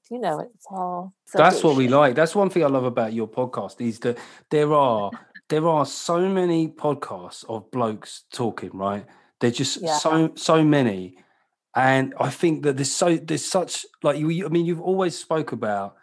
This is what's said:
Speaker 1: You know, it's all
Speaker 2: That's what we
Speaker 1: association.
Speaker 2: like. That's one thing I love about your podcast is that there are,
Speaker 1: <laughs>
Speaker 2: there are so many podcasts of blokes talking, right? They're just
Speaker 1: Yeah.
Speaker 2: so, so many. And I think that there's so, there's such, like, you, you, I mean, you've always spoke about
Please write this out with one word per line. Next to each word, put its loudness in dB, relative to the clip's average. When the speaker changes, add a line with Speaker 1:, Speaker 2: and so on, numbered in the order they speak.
Speaker 1:
You -10
know, -2
it's -14
all -8
Speaker 2:
That's 6
what 4
we 2
Speaker 1:
association. 2
Speaker 2:
like. 6
That's 2
one 2
thing 0
I 4
love 0
about -2
your -4
podcast -6
is -4
that -2
there 2
are, 2
Speaker 1:
<laughs> -20
Speaker 2:
there 2
are 2
so -2
many 2
podcasts -6
of -10
blokes -4
talking, -6
right? -4
They're 4
just -4
Speaker 1:
Yeah. 0
Speaker 2:
so, 2
so 4
many. 2
And 2
I 0
think 0
that 0
there's -2
so, 2
there's -4
such, -4
like, 2
you, 0
you, -2
I -6
mean, 2
you've -2
always -2
spoke -4
about -6